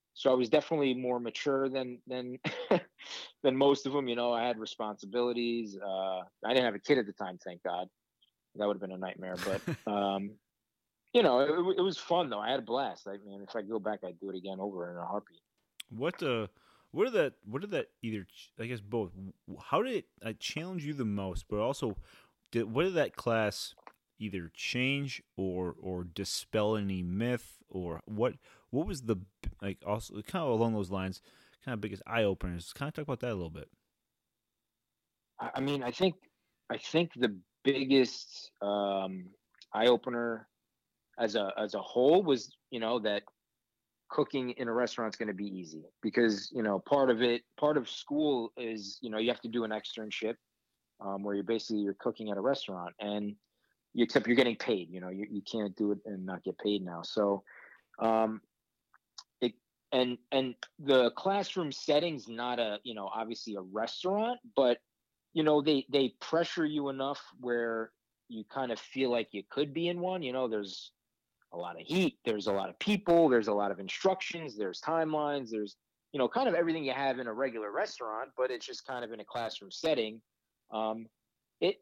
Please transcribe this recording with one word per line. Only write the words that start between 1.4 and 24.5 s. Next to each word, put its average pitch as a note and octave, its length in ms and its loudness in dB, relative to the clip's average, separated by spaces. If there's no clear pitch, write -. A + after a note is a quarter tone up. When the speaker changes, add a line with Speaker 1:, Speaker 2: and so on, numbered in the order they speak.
Speaker 1:
than, B2+ 380 -4
than, B2+ 320 -6
<laughs> - 720 -4
than C3 140 6
most C#3 280 6
of C3+ 80 -2
them. C#3 140 0
You A#2+ 80 0
know, A#2+ 160 2
I A#2 140 2
had A#2+ 120 0
responsibilities. A2+ 1200 -2
Uh, F#2+ 420 -2
I G#2+ 40 0
didn't B2+ 160 6
have G#2+ 100 2
a G2+ 40 -8
kid C#3+ 180 4
at A2 100 2
the G2+ 60 -10
time, F#2 300 -8
thank F2 200 -12
God. F2+ 260 -4
That G#2 120 0
would G2+ 80 0
have F#2+ 60 -8
been F#2 120 -8
a F#2 40 -10
nightmare. F#2 400 -8
But, F#2+ 300 -4
Speaker 2:
<laughs> D3+ 200 -6
Speaker 1:
um, G2+ 500 0
you A#3+ 100 8
know, C3 180 6
it, F3 380 4
it F3+ 40 4
was F#3+ 140 2
fun, E3+ 320 2
though. G#2 120 -2
I A2+ 100 0
had C3+ 80 2
a A#2+ 40 -4
blast. A#2 440 -2
I G2 120 -8
mean, G2+ 280 -14
if - 80 -12
I G#2+ 80 -2
go G#2+ 160 -4
back, G2+ 260 -2
I'd F2 140 -10
do G2 120 -8
it F#2+ 60 -6
again F#2+ 240 -6
over F2+ 300 -6
in F2 60 -10
a E2+ 80 -6
heartbeat. - 360 -8
Speaker 2:
What, C3+ 340 -6
uh, A#2 240 0
what F#3+ 140 2
did B3+ 80 -2
that, D#3 300 2
what A#2+ 180 -6
did G#3 100 -10
that D3+ 180 -2
either A2 240 -4
ch-, - 340 -20
I A2+ 60 -6
guess A#2+ 160 -8
both, G2+ 340 -2
w-, F#2+ 180 -12
how F3 240 2
did B3+ 120 -2
it, D3+ 120 -4
uh, A2+ 180 -6
challenge E3+ 460 -6
you D3+ 80 -4
the C3+ 120 -2
most, G2 420 -2
but G#2 120 -2
also A#2 380 -2
did, A2+ 200 2
what C3+ 120 2
did F#3+ 100 2
that D#3 220 2
class A2 600 0
either F#2 340 -6